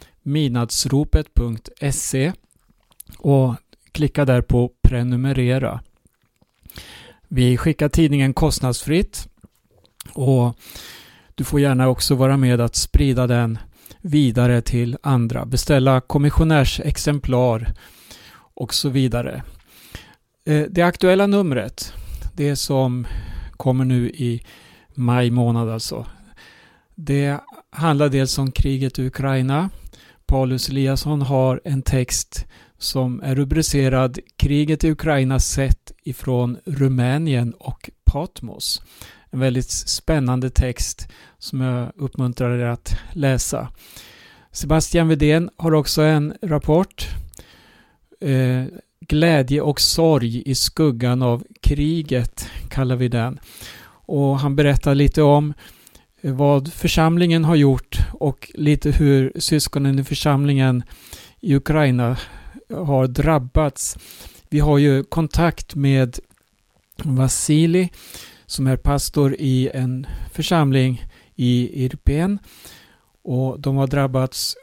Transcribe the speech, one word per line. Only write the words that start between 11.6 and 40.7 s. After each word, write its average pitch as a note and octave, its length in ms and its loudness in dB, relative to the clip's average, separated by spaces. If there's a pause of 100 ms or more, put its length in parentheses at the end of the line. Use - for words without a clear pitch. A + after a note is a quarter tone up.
gärna C3 280 2
också B2+ 260 0
vara C3+ 220 2
med B2 240 4
att A#2+ 140 -2
sprida B2+ 520 0
den A#2 320 0 (420)
vidare B2 600 2
till A#2+ 400 -2
andra, A#2+ 420 0
beställa C3 560 2
kommissionärsexemplar C#3 1700 0 (800)
och - 200 -8
så - 140 -2
vidare. B2 540 -2 (1040)
Eh, D3+ 240 2
det E3+ 120 2
aktuella F#3 440 4
numret, F3 680 -2 (400)
det C#3+ 240 -2
som B2+ 500 -2 (500)
kommer C3 280 0
nu B2 260 0
i A#2+ 320 -6 (520)
maj B2 360 0
månad A#2 400 0
alltså, A2+ 360 -8 (880)
det C#3+ 440 -2 (320)
handlar D3 380 2
dels C3+ 300 -2
om C3+ 140 -2
kriget C3+ 460 0
i B2+ 80 -2
Ukraina. C3+ 640 -2 (560)
Paulus C3 420 0
Eliasson C3+ 540 -2
har C3 420 0
en C3+ 180 -4
text - 640 -4 (320)
som B2+ 440 -4
är C3+ 120 -2
rubricerad C3+ 840 0 (180)
Kriget D3 480 0
i D#3+ 60 2
Ukraina C3+ 500 0
sett - 520 -2 (100)
ifrån B2 640 -4
Rumänien C3+ 880 0
och - 360 -14 (140)
Patmos. - 800 -4 (480)
En B2+ 100 -4
väldigt B2+ 300 0
spännande B2+ 800 -2
text - 580 -4 (300)